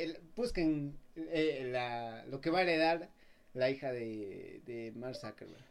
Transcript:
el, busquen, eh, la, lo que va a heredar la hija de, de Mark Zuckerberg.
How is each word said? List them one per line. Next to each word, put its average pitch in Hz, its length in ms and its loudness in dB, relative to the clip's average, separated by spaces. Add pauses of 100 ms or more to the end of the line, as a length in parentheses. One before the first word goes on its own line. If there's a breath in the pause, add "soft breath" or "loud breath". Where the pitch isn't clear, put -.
el, 160 140 -4 (180)
busquen, 156 600 2 (200)
eh, 156 560 0
la, 117 560 -2
lo 135 140 -6
que 170 100 0
va 180 80 6
a - 20 8
heredar 170 480 4 (440 soft breath)
la 127 180 4
hija 135 200 -2
de, 107 760 -6
de 117 300 -8
Mark 120 200 -8
Zuckerberg. 107 560 -12